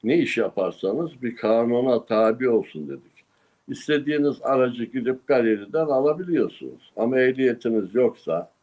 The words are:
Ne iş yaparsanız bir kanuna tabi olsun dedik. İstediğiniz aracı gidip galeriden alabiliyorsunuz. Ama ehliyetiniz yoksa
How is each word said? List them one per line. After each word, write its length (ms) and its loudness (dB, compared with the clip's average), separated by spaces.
Ne 140 2
iş 200 0
yaparsanız 840 -4
bir 140 -6
kanuna 680 2
tabi 440 2
olsun 400 -2
dedik. 300 -16
İstediğiniz 720 -2
aracı 420 0
gidip 420 -4
galeriden 600 0
alabiliyorsunuz. 1080 -2
Ama 240 0
ehliyetiniz 760 0
yoksa 560 -2